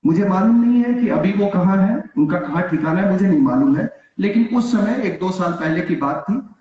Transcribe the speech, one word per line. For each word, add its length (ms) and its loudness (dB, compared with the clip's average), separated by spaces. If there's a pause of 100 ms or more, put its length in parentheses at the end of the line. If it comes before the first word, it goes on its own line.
मुझे 200 2
मालूम 400 2
नहीं 180 2
है 100 0
कि 140 0
अभी 240 0
वो 160 0
कहाँ 300 2
है, 260 0 (140)
उनका 220 0
कहाँ 300 -4
ठिकाना 320 0
है, 100 0
मुझे 160 0
नहीं 140 2
मालूम 360 2
है। 240 -6 (180)
लेकिन 380 0
उस 140 -2
समय 320 0
एक 160 -4
दो 120 -2
साल 220 -4
पहले 280 -2
की 140 -2
बात 340 -4
थी 40 0 (280)